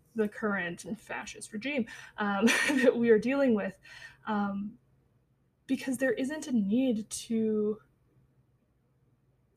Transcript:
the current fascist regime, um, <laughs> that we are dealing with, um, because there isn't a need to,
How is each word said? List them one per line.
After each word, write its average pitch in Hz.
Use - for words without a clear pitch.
the 214
current 190
fascist -
regime, 233
um, 202
<laughs> -
that 240
we 233
are 220
dealing 254
with, 190
um, 202
because 262
there 262
isn't 302
a 285
need 220
to, 214